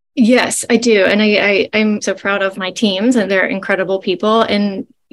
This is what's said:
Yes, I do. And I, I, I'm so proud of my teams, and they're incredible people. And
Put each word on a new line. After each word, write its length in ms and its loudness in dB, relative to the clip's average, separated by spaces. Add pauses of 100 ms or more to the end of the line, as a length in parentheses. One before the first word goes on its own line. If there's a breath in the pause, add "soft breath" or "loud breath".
(160)
Yes, 520 2
I 100 4
do. 280 2
And 160 2
I, 40 2
I, 480 0
I'm 280 0
so 140 -4
proud 260 -4
of 160 -4
my 140 -8
teams, 440 0
and 140 0
they're 160 2
incredible 540 -2
people. 420 0
And 460 -2 (260)